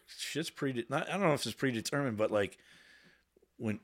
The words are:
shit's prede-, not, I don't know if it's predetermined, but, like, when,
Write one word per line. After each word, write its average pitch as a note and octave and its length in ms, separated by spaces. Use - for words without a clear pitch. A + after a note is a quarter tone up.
shit's - 320
prede-, C3 400
not, C#3 200
I D3+ 40
don't F#3+ 140
know D3 60
if B2+ 120
it's A2+ 100
predetermined, B2+ 600
but, G#2+ 140
like, G#2 260
when, G#2 260